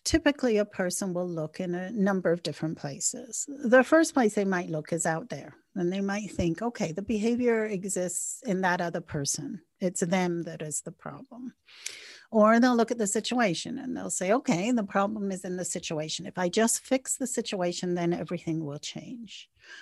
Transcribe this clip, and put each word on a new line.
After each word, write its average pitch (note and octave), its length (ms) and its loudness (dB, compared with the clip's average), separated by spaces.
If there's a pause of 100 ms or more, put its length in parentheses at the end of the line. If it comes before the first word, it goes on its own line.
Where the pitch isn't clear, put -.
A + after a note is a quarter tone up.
typically C#4+ 540 2
a G#3 80 4
person F#3 480 -2
will F3+ 140 -2
look D#3 300 -6
in F3+ 160 -2
a F#3 160 -6
number F#3+ 400 2
of E3+ 120 2
different D#3+ 340 -4
places. A#3+ 720 -6 (180)
The B3+ 180 8
first D#4+ 300 6
place A3+ 220 4
they G3+ 100 2
might F#3 240 0
look D#3 240 -6
is E3+ 140 0
out E3 240 -2
there, C#3 240 -12 (200)
and F3 160 0
they G3 120 -2
might G3 280 -4
think, E3+ 300 0
"Okay, A3 320 -2
the F3 80 -8
behavior A3+ 640 2
exists F#3 800 -4
in F#3+ 160 0
that F3+ 220 2
other E3+ 180 -4
person. - 640 -4 (180)
It's F3+ 200 -2
them F3 420 0
that D#3+ 180 -10
is D#3 220 -6
the - 100 -10
problem." - 640 -14 (760)
Or A3 300 8
they'll B3 160 6
look A3+ 140 4
at A#3+ 80 -2
the G#3+ 80 0
situation G#3+ 720 0
and - 180 -6
they'll F#3+ 140 -6
say, F#3+ 220 2
"Okay, A#3 400 2
the A3+ 120 2
problem G3+ 480 -2
is F#3 120 -8
in F#3 120 -6
the F3+ 80 -4
situation. D#3+ 600 -6
If - 100 -14
I F3+ 140 2
just A3+ 340 2
fix - 320 -2
the C4 100 -4
situation, F3+ 680 -2
then F3 180 2
everything E3+ 540 -4
will C#3+ 120 -8
change." - 680 -12 (340)